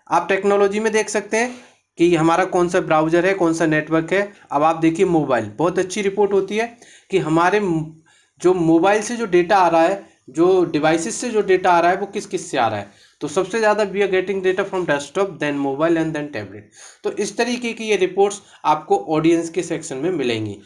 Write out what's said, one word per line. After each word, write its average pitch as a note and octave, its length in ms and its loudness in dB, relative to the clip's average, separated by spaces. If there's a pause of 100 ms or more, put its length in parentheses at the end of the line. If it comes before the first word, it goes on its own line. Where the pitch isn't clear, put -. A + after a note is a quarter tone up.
(100)
आप F3 180 0
टेक्नोलॉजी G3+ 520 0
में A3 120 -2
देख G#3+ 160 0
सकते - 280 -4
हैं B3 200 -2 (420)
कि E3+ 180 4
हमारा E3 280 2
कौन F#3 240 0
सा F3+ 120 0
ब्राउज़र D#3+ 460 2
है, G3 80 2
कौन E3 200 0
सा E3 120 0
नेटवर्क D#3+ 460 0
है। G3+ 200 0 (200)
अब C#3+ 100 0
आप E3 140 2
देखिए D#3+ 300 2
मोबाइल, C3+ 380 0
बहुत E3+ 340 -2
अच्छी F#3 240 -2
रिपोर्ट G3+ 300 0
होती G3 240 0
है A#3 220 -4 (320)
कि F#3 80 0
हमारे E3+ 420 2
म-, D#3+ 320 -2 (500)
जो F3+ 120 4
मोबाइल F3+ 480 4
से A#3+ 140 -8
जो A3+ 100 -4
डेटा F3 300 2
आ F3 120 4
रहा E3 140 4
है, G3 240 0 (240)
जो F3 340 4
डिवाइसेस E3 500 0
से B3 160 -6
जो G#3+ 120 0
डेटा F#3 300 2
आ E3+ 80 4
रहा F3 100 4
है, F#3 60 2
वो G3+ 100 -6
किस G3+ 200 -8
किस E3+ 240 -8
से C#3+ 80 -4
आ A#2 100 2
रहा G#2+ 100 -4
है। - 300 -16 (120)
तो D3 80 -6
सबसे F#3+ 300 -2
ज़्यादा G#3+ 260 2
we F#3+ 120 -4
are G3+ 140 0
getting F#3+ 260 0
data F#3 240 0
from F#3+ 200 -4
desktop, D#3+ 460 -2
then D3 300 -4
mobile C#3+ 360 0
and D#3+ 140 0
then D3 220 -6
tablet। G#2 320 -12 (440)
तो G4+ 80 -4
इस - 240 -6
तरीके A#3+ 360 -4
की A3+ 120 -12
ये G#3+ 120 2
रिपोर्ट्स F#3+ 440 0 (240)
आपको D#3 340 0
ऑडियंस E3 520 0
के F3+ 120 -4
सेक्शन D#3+ 340 -8
में D#3 140 -4
मिलेंगी। A2+ 560 -4